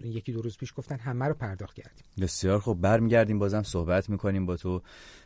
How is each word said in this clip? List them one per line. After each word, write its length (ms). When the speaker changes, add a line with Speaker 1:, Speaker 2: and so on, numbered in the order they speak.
Speaker 1:
یکی 320
دو 100
روز 160
پیش 180
گفتن 200
همه 280
رو 100
پرداخت 420
کردیم. 280
Speaker 2:
بسیار 380
خوب، 220
برمیگردیم 580
بازم 240
صحبت 480
می‌کنیم 360
با 100
تو 260